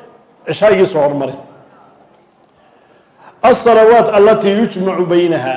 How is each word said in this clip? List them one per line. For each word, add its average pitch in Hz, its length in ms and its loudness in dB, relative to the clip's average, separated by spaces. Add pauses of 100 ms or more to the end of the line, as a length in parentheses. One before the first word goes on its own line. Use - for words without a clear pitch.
(460)
cishaa'igii 190 400 0
soo 160 140 -4
hormari. 143 340 -4 (2000)
As-salawaat 226 680 2
allatii 208 500 2
yujmacu 185 480 -4
baynaha, 160 500 -2